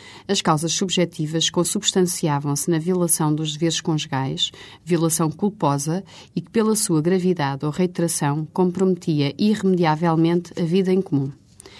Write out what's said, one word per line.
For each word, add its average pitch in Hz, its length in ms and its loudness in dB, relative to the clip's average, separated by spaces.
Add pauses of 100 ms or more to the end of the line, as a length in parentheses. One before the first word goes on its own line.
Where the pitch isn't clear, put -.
(260)
As 196 140 0
causas 160 320 0
subjetivas 170 800 -2
consubstanciavam-se 170 1200 0
na 160 80 2
violação 170 540 0
dos 151 200 -2
deveres 160 260 -2
conjugais, 151 720 -4 (320)
violação 165 460 0
culposa 156 720 -2 (320)
e 170 60 -2
que - 80 -10
pela 220 260 0
sua 160 260 0
gravidade 170 640 0
ou 151 60 -2
reiteração 165 800 -2
comprometia 175 840 0
irremediavelmente 175 1200 2
a 180 60 0
vida 185 260 2
em 190 100 2
comum. 139 300 -2 (480)